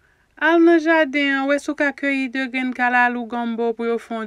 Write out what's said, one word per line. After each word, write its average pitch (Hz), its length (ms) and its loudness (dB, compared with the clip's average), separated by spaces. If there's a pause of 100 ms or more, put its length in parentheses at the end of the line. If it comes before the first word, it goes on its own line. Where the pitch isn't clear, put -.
(400)
Al 330 240 4
nan 339 160 6
jaden 285 640 0
an, 277 100 0
wè 285 80 0
sou 285 160 -6
ka 285 160 -2
kèyi 269 400 -4
de 269 160 -4
grenn 254 240 -4
kalalou 247 560 0
gombo 233 480 -4
pou 233 80 -8
yo 233 160 -2
fè 226 280 -10